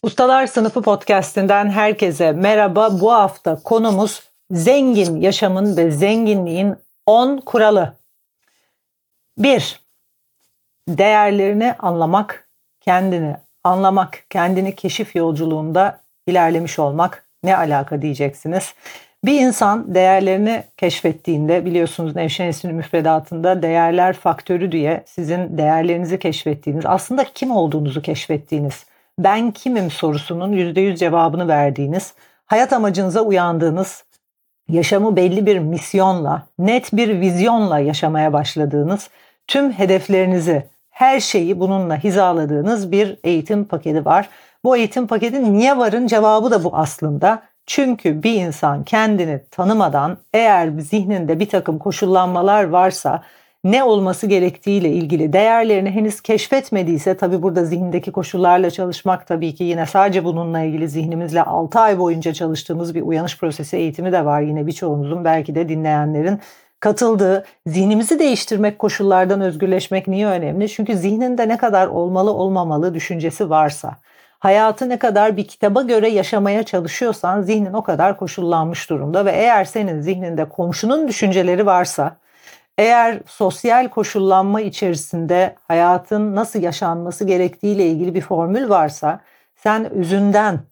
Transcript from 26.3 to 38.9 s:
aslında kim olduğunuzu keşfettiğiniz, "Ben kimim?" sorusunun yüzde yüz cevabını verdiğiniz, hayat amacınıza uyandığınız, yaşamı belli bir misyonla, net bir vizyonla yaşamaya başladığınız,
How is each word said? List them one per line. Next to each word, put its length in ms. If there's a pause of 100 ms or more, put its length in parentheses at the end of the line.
aslında 380 (100)
kim 160
olduğunuzu 520
keşfettiğiniz, 840 (320)
"Ben 320
kimim?" 400
sorusunun 640
yüzde 280
yüz 180
cevabını 500
verdiğiniz, 640 (320)
hayat 260
amacınıza 480
uyandığınız, 840 (640)
yaşamı 480
belli 300
bir 120
misyonla, 840 (160)
net 340
bir 280
vizyonla 580
yaşamaya 540
başladığınız, 800 (360)